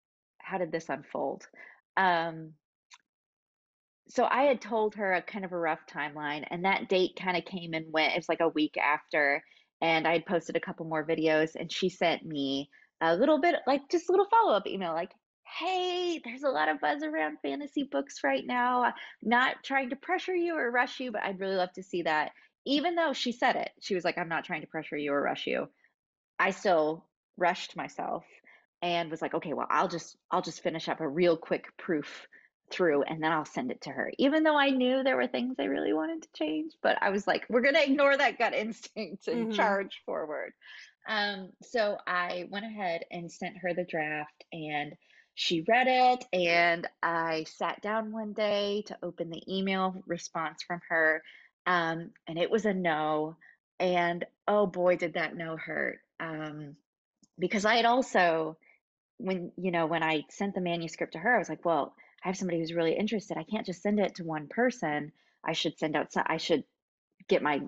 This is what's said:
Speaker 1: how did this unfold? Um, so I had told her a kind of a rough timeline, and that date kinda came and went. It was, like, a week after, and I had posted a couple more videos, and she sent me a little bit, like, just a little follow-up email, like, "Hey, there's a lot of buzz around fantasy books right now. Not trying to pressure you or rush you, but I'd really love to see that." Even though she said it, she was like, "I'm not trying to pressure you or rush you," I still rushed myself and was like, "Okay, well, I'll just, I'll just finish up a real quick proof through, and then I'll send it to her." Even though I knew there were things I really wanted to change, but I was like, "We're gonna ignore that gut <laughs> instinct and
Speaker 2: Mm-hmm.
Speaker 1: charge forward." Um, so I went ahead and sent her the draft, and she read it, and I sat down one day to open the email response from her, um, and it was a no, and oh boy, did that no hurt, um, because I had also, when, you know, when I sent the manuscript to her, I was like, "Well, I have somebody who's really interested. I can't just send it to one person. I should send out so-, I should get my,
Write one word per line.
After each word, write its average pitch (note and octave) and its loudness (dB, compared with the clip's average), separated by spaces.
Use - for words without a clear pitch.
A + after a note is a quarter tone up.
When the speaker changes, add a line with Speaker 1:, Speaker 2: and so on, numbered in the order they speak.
Speaker 1:
how F#3 -6
did E3+ -4
this E3 -6
unfold? - -6
Um, E3 2
so - 2
I B3 4
had C#4 4
told G#3+ -2
her G3 0
a F3 0
kind G3 -8
of F3 -10
a F3+ -4
rough E3 -2
timeline, D3 -6
and F3 -2
that G3 2
date F#3 2
kinda F3+ -2
came E3+ -8
and D#3+ -6
went. D#3 2
It - 0
was, E3+ -2
like, E3 0
a E3 4
week D3+ 0
after, D3 0
and D#3+ 2
I E3 4
had E3 0
posted E3+ -2
a E3 -2
couple E3+ -8
more D#3 -2
videos, D#3 2
and E3 -8
she - 0
sent E3+ 0
me C#3 -4
a E3 4
little D4 4
bit, E4+ 4
like, C#4 0
just E4+ 0
a F#4 2
little G4 4
follow-up F4 4
email, F3+ -2
like, E3+ -4
"Hey, F4+ -2
there's B3+ -10
a C#4+ 0
lot D#4 2
of D4+ 0
buzz D4 0
around D4+ -2
fantasy C#4+ -4
books C#4 -4
right C#4 0
now. B3 2
Not A#3+ 2
trying C4+ -2
to C4 -4
pressure F#4 -2
you E4+ 0
or B3+ 0
rush B3 0
you, B3+ -4
but G#3+ -4
I'd F#3+ -4
really F#3+ -2
love F3+ 0
to F#3 -12
see F3 -4
that." D#3 2
Even D4+ 2
though E4 2
she - -2
said A#3+ 0
it, - -4
she - -4
was E3+ -2
like, E3 -2
"I'm E3+ -4
not D#3+ -2
trying D#3+ -6
to C#3+ -14
pressure D#3 -8
you D3 -2
or C#3+ 2
rush C3+ -2
you," - -2
I F#3+ 2
still E3 2
rushed F3+ 0
myself E3+ -6
and E3+ 0
was D#3+ -8
like, D#3 -4
"Okay, D#3 -4
well, A#2+ -2
I'll D#3+ 4
just, E3+ -10
I'll F3+ 2
just - -10
finish D#3+ -4
up - -2
a D#3+ -2
real E3 4
quick - -6
proof - -6
through, D3 4
and D#3 -4
then D#3+ 2
I'll D3+ 0
send B2+ -6
it - -10
to D3 -10
her." C3 -4
Even D4 4
though D4+ 4
I C#4 4
knew C4 2
there C4 2
were B3+ 2
things B3+ -4
I C#4 -2
really D4 0
wanted D#4+ -2
to - -20
change, D#4 -4
but - 2
I G#3 2
was G3 -2
like, - 0
"We're A#3 2
gonna C#4+ 4
ignore C#4 4
that C4 2
gut A3 0
<laughs> - -
instinct G#3 -6
and A#3 0
Speaker 2:
Mm-hmm. - -
Speaker 1:
charge G3+ 0
forward." D3+ -6
Um, G3+ -4
so G#3 0
I F3+ -2
went G3+ -6
ahead F#3+ -4
and E3+ -10
sent F#3 -10
her F3 -2
the F3+ -2
draft, D3+ -6
and D3+ -6
she E3 0
read B3 6
it, B3+ 4
and E3+ 4
I E3 0
sat - -4
down G#3+ -2
one G#3+ -6
day G3+ 0
to - -12
open F3 -6
the E3 -10
email F#3+ 0
response E3 -6
from F3 -8
her, D#3+ 4
um, E3+ 0
and E3 -8
it F3 2
was G#3+ 2
a G#3 4
no, D#3 0
and F3 2
oh G#3 4
boy, F3+ 4
did E3+ -4
that E3 -2
no D#3+ -6
hurt, D3+ -4
um, D3+ -8
because F#3 0
I A3 6
had A#3 4
also, F3 2
when, F#3 -4
you F3+ -2
know, E3+ 2
when E3 0
I D#3 0
sent G3+ -4
the F#3+ -2
manuscript E3+ -4
to E3 -10
her, A#3 2
I G#3+ 4
was E3 -2
like, D#3 -8
"Well, D#3+ 0
I F3+ -4
have F#3+ -4
somebody E3+ -2
who's E3 -4
really E3 2
interested. G3+ -2
I D#3+ -8
can't - -6
just F3+ -8
send G#3 2
it F#3 0
to F3 -10
one D#3 -6
person. D#3 0
I D#3+ -2
should - -4
send D#3 0
out - -2
so-, F#3 0
I D#3+ 0
should - 0
get F3+ 2
my, C#3+ 0